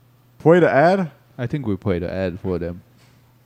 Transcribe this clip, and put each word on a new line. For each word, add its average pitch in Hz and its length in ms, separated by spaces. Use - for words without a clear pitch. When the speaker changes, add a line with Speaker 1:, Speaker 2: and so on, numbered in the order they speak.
Speaker 1:
play 170 220
the 156 100
ad? 165 400
Speaker 2:
I 120 80
think 143 200
we 104 100
played 90 260
the 87 100
ad 92 260
for 90 200
them. 87 240